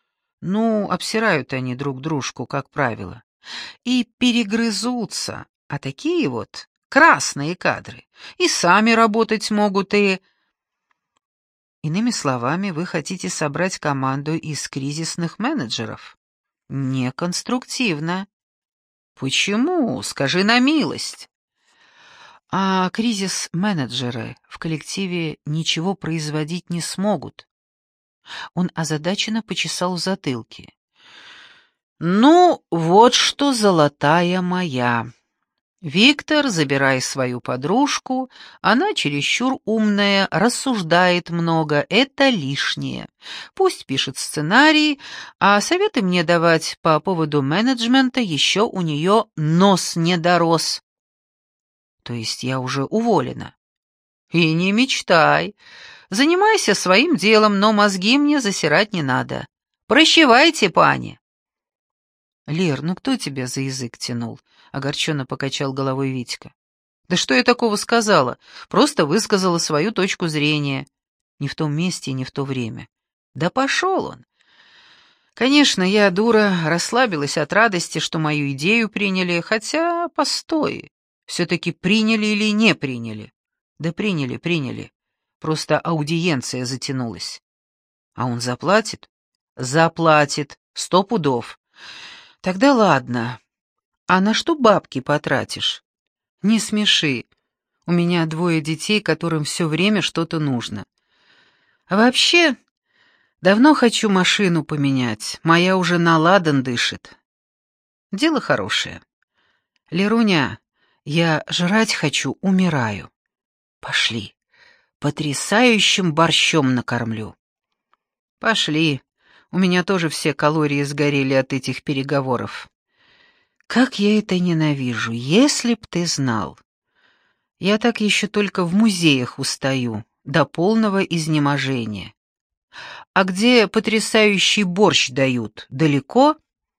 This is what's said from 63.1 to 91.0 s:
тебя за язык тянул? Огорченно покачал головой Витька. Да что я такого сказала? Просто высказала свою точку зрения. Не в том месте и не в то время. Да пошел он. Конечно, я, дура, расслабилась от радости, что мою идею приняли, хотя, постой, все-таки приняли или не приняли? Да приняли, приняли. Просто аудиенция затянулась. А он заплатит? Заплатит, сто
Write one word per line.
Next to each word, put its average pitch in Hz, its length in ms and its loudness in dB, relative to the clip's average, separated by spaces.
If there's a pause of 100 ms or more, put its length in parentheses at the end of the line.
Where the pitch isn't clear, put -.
тебя 135 300 -6
за 127 160 -6
язык 131 360 -6
тянул? 117 420 -8 (320)
Огорченно 139 560 -4
покачал 135 440 -4
головой 135 380 -2
Витька. - 420 -8 (580)
Да 180 60 0
что 262 200 0
я 247 80 4
такого 240 320 2
сказала? 202 640 2 (300)
Просто 196 360 2
высказала 185 540 0
свою 165 320 0
точку 190 360 -2
зрения. 147 600 -2 (520)
Не 143 80 -6
в - 80 -8
том 151 180 -2
месте 170 380 -4
и 131 40 -4
не 131 100 -4
в - 60 -14
то 143 120 -6
время. 123 440 -6 (480)
Да 160 160 -2
пошел 285 540 -2
он. - 200 -14 (1080)
Конечно, 262 480 4
я, 202 260 4
дура, 214 440 2 (120)
расслабилась 170 720 0
от 151 160 -2
радости, 190 460 0
что - 180 -6
мою 151 340 -2
идею 202 380 0
приняли, 185 520 -2
хотя, 330 680 -2
постой, - 840 -4 (340)
все-таки 175 460 -4
приняли 214 560 0
или 214 240 0
не 208 240 2
приняли? 117 580 -8 (460)
Да 160 140 -4
приняли, 151 440 -4
приняли. 131 540 -6 (480)
Просто 156 400 -2
аудиенция 156 840 -2
затянулась. 127 760 -8 (720)
А 117 120 -6
он 120 140 -4
заплатит? 139 680 -2 (460)
Заплатит, 151 1040 0 (140)
сто - 300 0